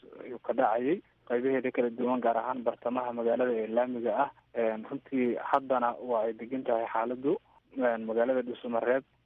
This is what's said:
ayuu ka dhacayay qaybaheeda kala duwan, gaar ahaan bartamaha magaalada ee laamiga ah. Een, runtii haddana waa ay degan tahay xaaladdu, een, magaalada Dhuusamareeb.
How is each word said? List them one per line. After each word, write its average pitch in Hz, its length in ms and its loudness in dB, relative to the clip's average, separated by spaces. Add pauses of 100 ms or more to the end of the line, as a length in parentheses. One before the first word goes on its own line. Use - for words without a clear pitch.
(240)
ayuu 120 160 -12
ka - 140 -2
dhacayay 123 440 2 (320)
qaybaheeda 127 420 2
kala 120 180 2
duwan, 123 300 0
gaar 117 180 2
ahaan 123 280 -2
bartamaha 123 480 -2
magaalada 117 400 2
ee 110 140 0
laamiga 120 500 0
ah. 139 120 2 (280)
Een, 110 320 0
runtii 127 480 0 (140)
haddana 131 500 2
waa 117 240 0
ay 113 80 -2
degan 120 320 -8
tahay 113 240 0
xaaladdu, 127 480 -2 (360)
een, 117 320 0
magaalada 123 360 2
Dhuusamareeb. 120 640 0 (220)